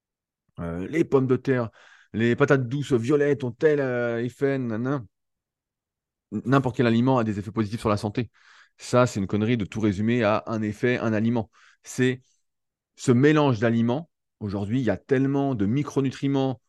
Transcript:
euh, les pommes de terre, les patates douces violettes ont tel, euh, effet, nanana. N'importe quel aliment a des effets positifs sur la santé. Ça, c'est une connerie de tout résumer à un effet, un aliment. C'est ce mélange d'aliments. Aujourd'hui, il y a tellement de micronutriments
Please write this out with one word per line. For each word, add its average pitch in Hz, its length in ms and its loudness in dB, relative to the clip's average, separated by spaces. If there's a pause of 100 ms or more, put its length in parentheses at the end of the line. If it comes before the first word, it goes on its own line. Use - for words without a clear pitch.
(600)
euh, 85 280 -8
les 160 160 -2
pommes 131 240 2
de 127 80 2
terre, 123 340 -2 (440)
les 117 220 2
patates 135 320 2
douces 139 260 -4
violettes 143 500 0
ont 123 80 -4
tel, 151 280 2
euh, 120 440 -2
effet, 139 340 -2
nanana. 123 460 -4 (1300)
N'importe 123 440 0
quel 120 120 2
aliment 120 300 4
a 117 60 2
des 107 160 -4
effets 101 120 -8
positifs 110 280 -4
sur 113 100 0
la 104 80 2
santé. 110 320 -4 (480)
Ça, 123 300 2
c'est 110 120 -6
une 95 80 -2
connerie 110 300 0
de 101 80 -4
tout 110 140 -8
résumer 107 440 0
à 107 240 2
un 113 140 -4
effet, 113 360 -2
un 113 160 -2
aliment. 113 360 0 (340)
C'est 127 380 -2 (720)
ce - 160 0
mélange 139 480 4
d'aliments. 117 500 0 (300)
Aujourd'hui, 104 400 -4
il 135 40 -2
y 107 60 0
a 92 80 0
tellement 139 580 0
de 98 100 -2
micronutriments 135 1040 -2